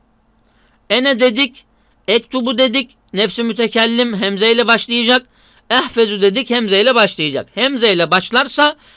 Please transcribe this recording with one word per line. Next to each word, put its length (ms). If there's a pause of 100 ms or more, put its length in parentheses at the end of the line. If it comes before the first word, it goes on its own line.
(920)
Ene 300
dedik, 440 (440)
ektubu 500
dedik, 380 (160)
nefsi 300
mütekellim 760
hemze 360
ile 160
başlayacak. 580 (440)
Ehfezu 520
dedik, 280
hemze 300
ile 140
başlayacak. 600
Hemze 380
ile 180
başlarsa 640 (200)